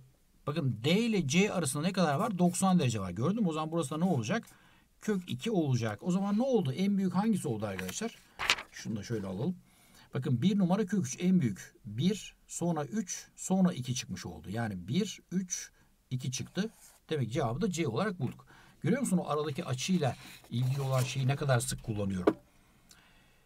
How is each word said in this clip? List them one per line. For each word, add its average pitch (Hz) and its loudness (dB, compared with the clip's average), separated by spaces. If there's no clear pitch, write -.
Bakın 139 0
D 175 6
ile 214 2
C 190 4
arasında 147 -2
ne 190 0
kadar 165 2
var? 170 0
Doksan 180 4
derece 113 2
var. 92 -4
Gördün 160 0
mü? 185 2
O 160 0
zaman 156 -4
burası 165 0
da 156 -4
ne 170 2
olacak? 147 0
Kök 202 -2
iki 127 -4
olacak. 127 0
O 180 0
zaman 196 2
ne 240 2
oldu? 202 2
En 196 2
büyük 180 0
hangisi 202 2
oldu 107 -2
arkadaşlar? 95 -6
Şunu - -8
da 98 -6
şöyle 101 -4
alalım. 113 -2
Bakın 127 0
bir 202 4
numara 196 4
kök 190 0
üç - -6
en 180 6
büyük. 107 -2
Bir, 160 -2
sonra 165 -2
üç, - -6
sonra 185 2
iki 127 -4
çıkmış - -8
oldu. 82 -12
Yani 101 -4
bir, 180 -2
üç, 180 -4
iki 127 -4
çıktı. - -4
Demek 139 0
ki 110 -8
cevabı 131 0
da 214 0
C 156 -2
olarak 180 -2
bulduk. 110 -6
Görüyor 226 2
musun 185 2
o 156 -2
aradaki 151 -2
açıyla 139 0
ilgili 127 0
olan 131 2
şeyi 131 -2
ne 139 2
kadar 139 2
sık - -4
kullanıyorum? 98 0